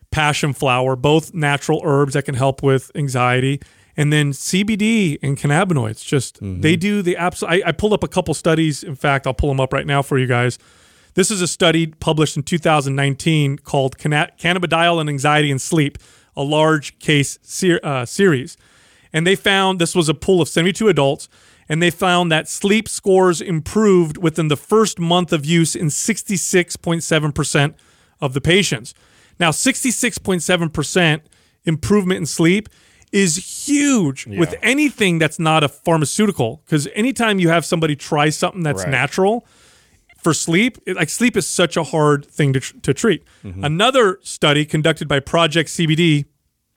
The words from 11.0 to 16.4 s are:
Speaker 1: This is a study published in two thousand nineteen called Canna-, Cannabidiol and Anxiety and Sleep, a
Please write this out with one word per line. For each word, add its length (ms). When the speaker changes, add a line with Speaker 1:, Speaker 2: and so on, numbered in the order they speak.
Speaker 1:
This 160
is 100
a 60
study 400
published 500
in 60
two 140
thousand 380
nineteen 600
called 400
Canna-, 320
Cannabidiol 640
and 80
Anxiety 420
and 100
Sleep, 360
a 80